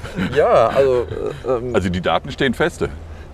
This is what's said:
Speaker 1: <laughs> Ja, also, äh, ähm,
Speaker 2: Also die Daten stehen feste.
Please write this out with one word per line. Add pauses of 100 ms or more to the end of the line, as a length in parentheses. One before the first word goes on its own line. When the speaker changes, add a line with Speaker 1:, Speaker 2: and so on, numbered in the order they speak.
Speaker 1:
<laughs>
Ja,
also, (400)
äh,
ähm,
Speaker 2:
Also
die
Daten
stehen
feste. (440)